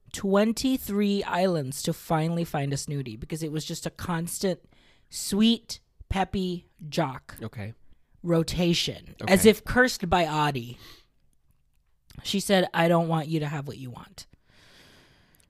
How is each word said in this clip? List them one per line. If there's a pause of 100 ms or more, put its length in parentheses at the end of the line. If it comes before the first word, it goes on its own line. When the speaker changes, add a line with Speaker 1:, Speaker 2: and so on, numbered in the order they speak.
(140)
Speaker 1:
twenty-three
islands
to
finally
find
a
snooty,
because
it
was
just
a
constant (500)
sweet, (300)
peppy (220)
jock
Speaker 2:
Okay. (500)
Speaker 1:
rotation, (120)
as
Speaker 2:
Okay.
Speaker 1:
if
cursed
by
Audie. (1500)
She
said,
"I
don't
want
you
to
have
what
you
want." (1200)